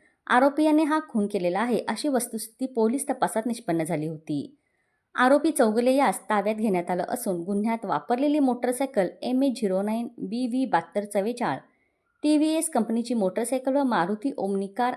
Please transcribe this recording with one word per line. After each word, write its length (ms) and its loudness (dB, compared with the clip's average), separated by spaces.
आरोपी 360 4
याने 200 4
हा 160 0
खून 180 0
केलेला 320 0
आहे, 280 0
अशी 200 -4
वस्तुस्थिती 680 -4
पोलीस 360 0
तपासात 360 -2
निष्पन्न 380 -2
झाली 240 -2
होती. 480 -6
आरोपी 360 4
चौगुले 400 2
यास 280 2
ताब्यात 260 0
घेण्यात 360 0
आलं 180 0
असून 340 -4
गुन्ह्यात 420 -2
वापरलेली 540 0
मोटरसायकल 680 0
एम 220 0
ए 80 4
झिरो 300 -2
नाईन 260 -4
बी 280 -4
व्ही 180 0
बहात्तर 400 0
चव्वेचाळ 520 -2
टी 140 4
व्ही 180 2
एस 140 -2
कंपनीची 440 -2
मोटरसायकल 600 0
व 80 2
मारुती 540 0
ओमनी 300 -2
कार 300 -2